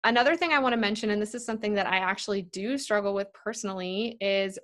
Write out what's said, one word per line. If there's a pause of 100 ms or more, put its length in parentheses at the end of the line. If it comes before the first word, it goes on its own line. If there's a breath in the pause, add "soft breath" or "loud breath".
Another
thing
I
wanna
mention,
and
this
is
something
that
I
actually
do
struggle
with
personally,
is